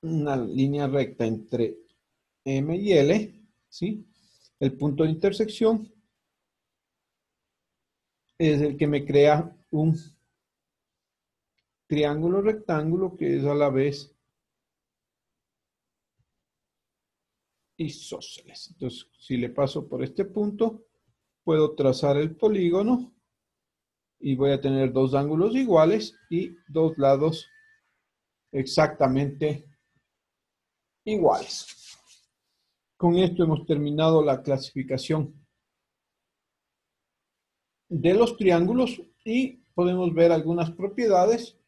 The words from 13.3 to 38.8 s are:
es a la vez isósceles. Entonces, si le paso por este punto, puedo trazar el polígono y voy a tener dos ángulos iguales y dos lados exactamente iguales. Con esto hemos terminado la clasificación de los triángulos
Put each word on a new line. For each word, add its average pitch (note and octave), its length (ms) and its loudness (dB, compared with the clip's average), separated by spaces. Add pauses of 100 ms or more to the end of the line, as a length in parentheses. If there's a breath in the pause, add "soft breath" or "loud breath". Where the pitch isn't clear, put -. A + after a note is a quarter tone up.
es C3+ 60 -2
a C#3+ 100 0
la C#3+ 160 2
vez C#3 440 -4 (3750)
isósceles. - 960 -12
Entonces, - 360 -12 (100)
si - 180 -8
le A#2+ 140 -4
paso C#3+ 380 -4
por B2+ 160 -6
este F#3 200 -6
punto, G#3+ 600 -4 (600)
puedo D#3 300 2
trazar C#3 440 0
el D#3+ 180 -4
polígono G#3 760 0 (1040)
y C#3 160 -2
voy C#3 160 2
a C3+ 100 0
tener C3+ 320 0
dos C3 220 0
ángulos D#3 400 0
iguales G#3 640 2 (120)
y E3+ 280 -6 (120)
dos D#3+ 300 0
lados C#3+ 500 2 (1040)
exactamente C#3 1120 -2 (1400)
iguales. - 920 -2 (1000)
Con F3 200 2
esto F3+ 280 2
hemos D#3 200 0
terminado D3+ 580 2
la C3+ 200 0
clasificación C3+ 1000 -4 (2500)
de E3+ 260 0
los A3+ 220 2
triángulos F#3+ 640 2 (240)